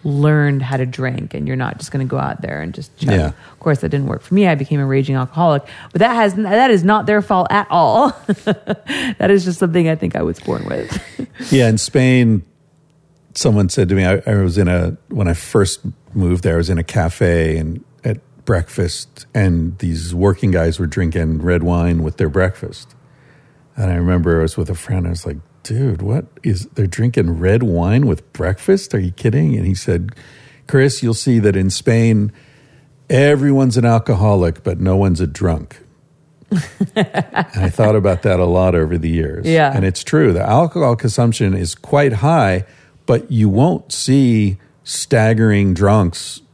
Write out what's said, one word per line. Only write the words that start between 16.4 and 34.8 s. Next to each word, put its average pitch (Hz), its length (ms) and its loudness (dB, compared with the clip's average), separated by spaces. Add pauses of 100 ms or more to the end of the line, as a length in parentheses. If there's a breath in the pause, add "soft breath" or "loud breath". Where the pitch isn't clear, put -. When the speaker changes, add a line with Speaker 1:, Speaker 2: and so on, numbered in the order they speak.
Speaker 2:
there, 82 120 0
I - 20 0
was 85 120 -2
in 90 80 0
a 82 60 -4
cafe 85 760 0
and 80 260 -6 (200)
at 110 160 -4 (260)
breakfast, - 880 -4
and 87 460 0
these 82 360 -4
working 95 360 0
guys 82 280 0
were 87 80 -2
drinking 80 540 -2
red 87 220 0
wine 85 400 0
with 78 140 -6
their 80 120 -2
breakfast. - 680 -6 (800 soft breath)
And 95 160 -2
I 87 40 0
remember 87 440 2
I 80 40 2
was 80 140 -4
with 82 120 -4
a 90 60 -4
friend, 87 320 -4
I 87 40 -4
was 85 140 -8
like, 73 120 -8 (260)
"Dude, 110 380 -2
what 110 240 -2 (180)
is, 101 220 -2 (100)
they're 98 120 0
drinking 90 520 -2
red 101 240 2
wine 101 440 0
with 78 260 -4
breakfast? 98 600 -2
Are 104 60 -2
you 90 120 -4
kidding?" 127 440 0
And 92 100 -2
he 92 100 0
said, 92 360 -4 (560 loud breath)
"Chris, 135 340 2
you'll 117 120 0
see 117 260 2
that 101 160 2
in 95 140 0
Spain, 113 640 2 (760 soft breath)
everyone's 135 680 4
an 120 80 2
alcoholic, 104 800 2
but 87 160 -4
no 95 180 2